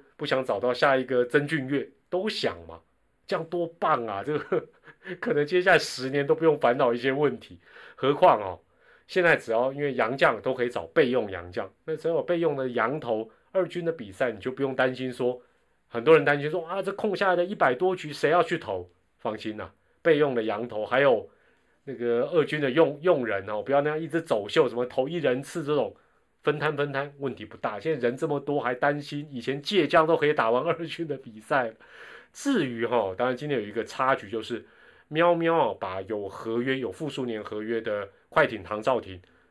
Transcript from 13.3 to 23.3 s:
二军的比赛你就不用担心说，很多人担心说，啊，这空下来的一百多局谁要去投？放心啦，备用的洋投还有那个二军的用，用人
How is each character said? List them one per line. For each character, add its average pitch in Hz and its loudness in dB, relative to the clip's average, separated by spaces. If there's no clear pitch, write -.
二 185 0
军 175 -6
的 165 2
比 113 -12
赛 120 0
你 107 -12
就 131 -4
不 131 -6
用 135 -2
担 127 2
心 127 -6
说， 123 -2
很 117 -6
多 156 10
人 147 6
担 143 2
心 147 -4
说， 165 -4
啊， 190 -4
这 185 -4
空 196 -2
下 196 2
来 180 4
的 175 2
一 196 -6
百 135 2
多 185 2
局 151 -10
谁 143 0
要 175 6
去 170 -2
投？ 92 -8
放 110 -4
心 107 -8
啦， 95 -12
备 160 4
用 143 2
的 117 0
洋 110 -4
投 107 -6
还 123 2
有 120 4
那 131 -10
个 120 0
二 160 4
军 151 -4
的 139 2
用， 143 4
用 156 2
人 101 -4